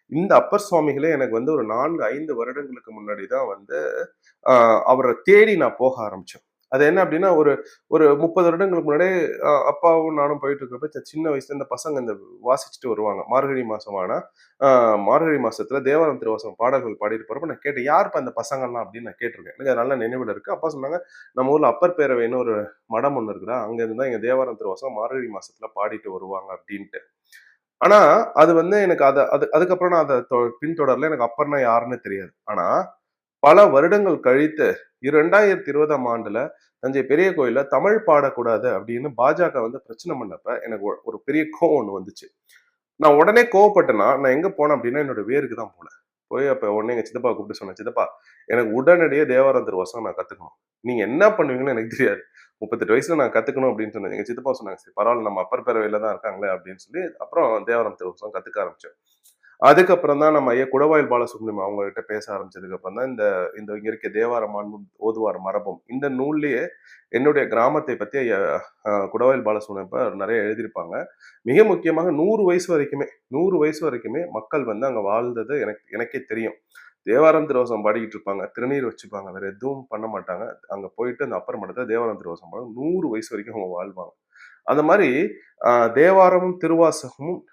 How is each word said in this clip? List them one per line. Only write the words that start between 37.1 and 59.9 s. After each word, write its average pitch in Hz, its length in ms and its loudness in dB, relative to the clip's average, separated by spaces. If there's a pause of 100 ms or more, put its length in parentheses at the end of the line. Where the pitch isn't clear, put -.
கோயில்ல 139 360 0
தமிழ் 208 400 0
பாடக்கூடாது 123 640 2
அப்படின்னு 117 460 -6
பாஜக 151 440 2
வந்து 120 220 -6
பிரச்சனை 131 400 -12
பண்ணப்ப 104 400 -10
எனக்கு 107 220 -8
ஒ-, 101 200 -6
ஒரு 113 200 -10
பெரிய 156 200 -2
கோவம் 156 280 0
ஒண்ணு 101 280 -2
வந்துச்சு. - 540 -20 (420)
நான் 151 180 6
உடனே 208 280 6
கோவப்பட்டேன்னா, 196 540 4
நான் 131 280 2
எங்க 143 240 2
போனேன் 151 220 0
அப்படின்னா, 131 300 -2
என்னோட 127 260 -6
வேருக்கு 131 280 -4
தான் 107 240 -12
போனேன். - 360 -20 (120)
போய் 135 220 -2
அப்ப 104 240 -2
உடனே 107 180 -2
எங்க 117 140 -2
சித்தப்பா 120 240 -4
கூப்பிட்டு 104 260 -6
சொன்னேன், 95 220 -16
"சித்தப்பா, 107 440 -4 (260)
எனக்கு 113 260 0
உடனடியே 147 540 4
தேவாரம் 127 380 2
திருவாசகம் 101 400 -6
நான் 92 220 -10
கத்துக்கணும். - 540 -20
நீங்க 120 220 -2
என்ன 147 260 4
பண்ணுவீங்கன்னு 143 400 0
எனக்கு 113 280 -4
தெரியாது. 104 240 0 (380)
முப்பத்தெட்டு 110 380 -2
வயசுல 143 200 0
நான் 127 160 0
கத்துக்கணும்" 131 440 0
அப்படின்னு 110 140 -6
சொன்னேன். 101 200 -8
எங்க 104 120 -8
சித்தப்பா 127 280 -8
சொன்னாங்க, 107 240 -8
"சரி, - 220 -20
பரவாயில்ல, 113 260 0
நம்ம 98 180 -4
அப்பர் 123 220 -4
பேரவையில 107 380 -2
தான் 104 180 -4
இருக்காங்களே" 101 260 -8
அப்படின்னு 92 320 -6
சொல்லி 165 420 -12
அப்புறம் 113 460 -2
தேவாரம் 113 300 -2
திருவாசகம் 92 480 -12
கத்துக்க 95 160 -14
ஆரம்பிச்சேன். - 640 -12 (340)
அதுக்கப்புறம் 151 600 6